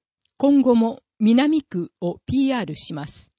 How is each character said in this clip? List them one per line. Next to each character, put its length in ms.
今 240
後 140
も 260
南 440
区 360
を 280
ピ 240
ー 60
ア 40
ー 40
ル 100
し 180
ま 140
す。 320